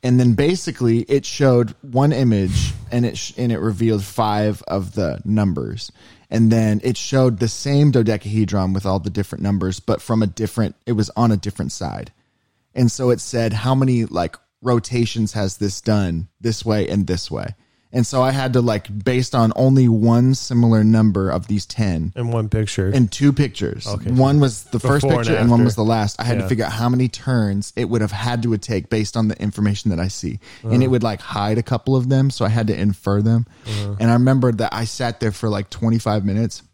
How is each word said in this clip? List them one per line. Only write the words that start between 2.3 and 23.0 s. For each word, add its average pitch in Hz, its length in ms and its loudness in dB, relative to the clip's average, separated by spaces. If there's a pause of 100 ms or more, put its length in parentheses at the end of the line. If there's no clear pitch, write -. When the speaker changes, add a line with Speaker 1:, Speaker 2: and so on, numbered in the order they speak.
Speaker 1:
and 120 140 0
it - 120 -4
sh-, - 200 -12
and 120 140 -2
it 95 80 -2
revealed 107 440 0
five 107 640 -2
of 95 280 -6
the 80 300 -4
numbers. 98 680 -2 (400)
And 110 200 4
then 110 320 2
it 123 140 -2
showed 127 420 2
the - 80 0
same 143 440 2
dodecahedron 104 840 0
with 95 140 -2
all 95 120 0
the 85 120 -6
different - 320 -6
numbers, 92 360 -2
but - 220 -2
from 110 220 0
a 101 40 0
different, 107 480 -4 (120)
it 120 60 0
was 107 220 -2
on 117 160 2
a 101 60 2
different 87 340 -6
side. 53 400 -10 (600)
And 123 180 2
so 127 200 0
it 120 100 0
said, 113 320 -4
"How 120 220 0
many, 127 300 2
like, 87 300 -4 (260)
rotations 117 720 -2
has 98 240 -4
this 101 240 -4
done 92 460 0 (140)
this 113 240 -4
way 107 240 0
and 98 180 0
this 90 220 -4
way?" 64 240 -8 (400)
And 120 120 0
so 131 160 0
I 131 100 2
had 131 220 -2
to, 123 80 4
like, 104 440 -2
based 127 280 0
on 113 220 2
only 131 320 4
one 117 480 4
similar 117 480 2
number 107 480 4
of 90 160 -4
these 101 180 -2
ten. 90 520 -4
Speaker 2:
And 117 160 -4
one 110 160 -2
picture. 101 400 -2
Speaker 1:
And 120 200 2